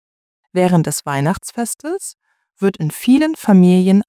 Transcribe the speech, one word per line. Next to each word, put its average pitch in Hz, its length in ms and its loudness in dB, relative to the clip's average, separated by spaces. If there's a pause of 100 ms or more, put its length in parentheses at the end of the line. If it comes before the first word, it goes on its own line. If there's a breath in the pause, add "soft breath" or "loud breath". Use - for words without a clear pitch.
(540)
Während 180 320 2
des - 200 -10
Weihnachtsfestes 190 1080 -8 (460)
wird 196 180 -2
in 156 140 -6
vielen 311 440 0
Familien 185 720 4